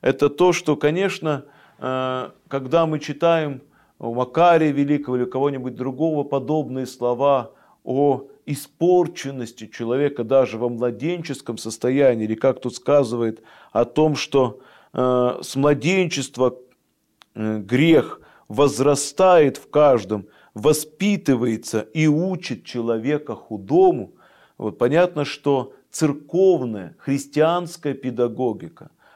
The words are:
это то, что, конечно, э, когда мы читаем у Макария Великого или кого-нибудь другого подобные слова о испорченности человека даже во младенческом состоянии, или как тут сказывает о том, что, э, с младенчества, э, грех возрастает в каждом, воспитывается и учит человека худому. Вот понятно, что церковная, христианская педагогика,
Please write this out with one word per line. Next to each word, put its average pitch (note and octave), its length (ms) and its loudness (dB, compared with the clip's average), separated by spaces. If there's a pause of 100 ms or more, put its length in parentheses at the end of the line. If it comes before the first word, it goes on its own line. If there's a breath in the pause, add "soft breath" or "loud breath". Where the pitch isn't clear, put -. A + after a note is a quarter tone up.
это C#3+ 300 2
то, F3+ 220 4
что, D3+ 240 -2
конечно, D#3 680 -2 (360 soft breath)
э, C3 500 -6 (180)
когда C#3 380 0
мы D#3 140 -4
читаем D3+ 640 -2 (360 soft breath)
у A#2 160 -8
Макария D#3 560 2
Великого C#3+ 460 -2
или B2 80 -2
кого-нибудь C3 500 -4
другого C3+ 480 -4
подобные C#3 640 -4
слова B2 640 0 (340 soft breath)
о C3 440 0 (180)
испорченности D3 1200 -2
человека B2+ 580 -2
даже B2 340 2
во A#2+ 100 -2
младенческом B2 920 -6
состоянии, B2 640 0
или A2 100 -2
как C3 260 0
тут A#2 140 -6
сказывает A#2+ 680 0 (300 loud breath)
о A#2 120 2
том, D#3 320 0
что, B2 440 0 (340 loud breath)
э, B2 480 0
с - 140 -12
младенчества, C#3+ 1040 0 (760)
э, G#2+ 240 -4
грех B2 600 2 (280 soft breath)
возрастает C#3+ 1080 2
в - 140 -20
каждом, G#2+ 560 2 (280 soft breath)
воспитывается B2+ 1300 0 (140)
и D#3 140 2
учит E3+ 560 -2
человека A#2+ 720 -4
худому. B2 760 0 (460 soft breath)
Вот G#2+ 200 -6
понятно, D#3 460 2
что C#3 480 -2 (180 loud breath)
церковная, C#3+ 1080 0
христианская D3+ 960 -2
педагогика, A#2 960 -6 (260 soft breath)